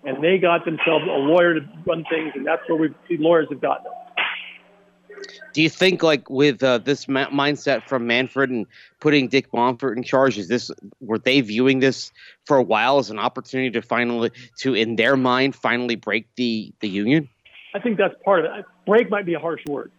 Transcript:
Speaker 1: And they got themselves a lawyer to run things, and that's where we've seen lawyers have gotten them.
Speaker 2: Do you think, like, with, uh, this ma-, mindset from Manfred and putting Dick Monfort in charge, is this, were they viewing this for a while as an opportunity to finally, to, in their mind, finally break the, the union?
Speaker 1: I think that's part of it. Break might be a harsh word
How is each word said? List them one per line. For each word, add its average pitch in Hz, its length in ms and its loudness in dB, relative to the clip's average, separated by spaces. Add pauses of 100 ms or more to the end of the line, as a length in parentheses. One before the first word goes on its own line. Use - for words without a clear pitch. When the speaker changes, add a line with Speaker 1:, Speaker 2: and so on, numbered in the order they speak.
Speaker 1:
And 156 220 -6
they 185 140 4
got 170 260 2
themselves 156 420 0
a 165 120 -2
lawyer 165 420 4
to 143 80 -16 (160)
run 165 240 -4
things, 160 260 -4
and 139 120 -6
that's 165 200 -2
where 165 120 0
we've 156 160 -2 (120)
seen 165 140 -4
lawyers 160 300 4
have 135 100 -8
gotten 139 240 -4
them. - 80 -12 (1600)
Speaker 2:
Do 151 80 -2
you 160 80 4
think, 185 340 2
like, 156 280 0
with, 135 320 2
uh, 127 160 4
this 127 280 -4
ma-, 135 220 -2
mindset 139 580 -2
from 120 200 -4
Manfred 127 420 0
and 117 180 -4 (320)
putting 147 300 2
Dick - 240 0
Monfort 120 460 -2
in 123 40 -6
charge, 131 360 2
is 90 100 -8
this, 117 220 -2 (320)
were 110 160 -4
they 135 240 2
viewing 127 380 2
this 131 320 0 (340)
for 143 100 2
a 127 60 6
while 110 340 2
as 110 140 0
an 107 80 -8
opportunity 131 540 -4
to 113 100 -4
finally, 120 480 -2 (300)
to, 131 140 -2
in 110 220 0
their 127 220 2
mind, 127 360 0
finally 120 420 -2
break 107 400 -6
the, 113 440 -4
the 107 80 -6
union? 120 400 0 (460)
Speaker 1:
I 202 60 -6
think 220 180 -4
that's 196 160 0 (100)
part 196 220 2
of 208 120 -8
it. 190 60 -16 (220)
Break 208 240 4
might 202 160 -4
be 170 80 -4
a 151 40 -6
harsh 156 280 -8
word 139 320 -8